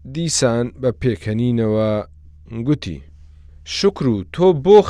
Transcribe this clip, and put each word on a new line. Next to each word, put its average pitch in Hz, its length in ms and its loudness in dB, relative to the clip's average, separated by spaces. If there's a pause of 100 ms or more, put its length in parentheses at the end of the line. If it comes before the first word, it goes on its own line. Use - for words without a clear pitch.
دیسان 131 600 -2 (140)
بە 127 100 -2 (100)
پێکەنینەوە 110 920 -2 (720)
گوتی: 98 320 -4 (800)
"شکر 196 300 0
و 113 100 2 (160)
تۆ 175 160 2 (160)
بۆ 202 140 8 (100)